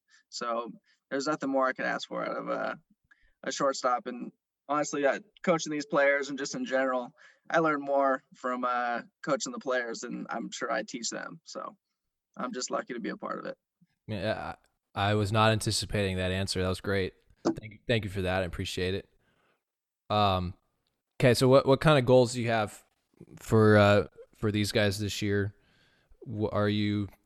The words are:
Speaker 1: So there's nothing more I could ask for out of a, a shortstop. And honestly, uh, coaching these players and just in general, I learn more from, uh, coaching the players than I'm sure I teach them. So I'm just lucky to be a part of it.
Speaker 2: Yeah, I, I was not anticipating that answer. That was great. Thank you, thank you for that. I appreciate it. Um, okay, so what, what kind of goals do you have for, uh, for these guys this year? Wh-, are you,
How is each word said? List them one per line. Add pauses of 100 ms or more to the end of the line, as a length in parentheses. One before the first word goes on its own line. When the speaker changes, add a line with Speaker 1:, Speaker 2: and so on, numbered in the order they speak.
(300)
Speaker 1:
So (360)
there's
nothing
more
I
could
ask
for
out
of
a, (680)
a
shortstop.
And (360)
honestly,
uh, (240)
coaching
these
players
and
just
in
general, (360)
I
learn
more (100)
from,
uh, (220)
coaching
the
players
than
I'm
sure
I
teach
them.
So (600)
I'm
just
lucky
to
be
a
part
of
it. (520)
Speaker 2:
Yeah, (420)
I,
I
was
not
anticipating
that
answer.
That
was
great. (320)
Thank
you,
thank
you
for
that.
I
appreciate
it. (1000)
Um, (680)
okay,
so
what,
what
kind
of
goals
do
you
have (560)
for,
uh, (320)
for
these
guys
this
year? (720)
Wh-,
are
you, (180)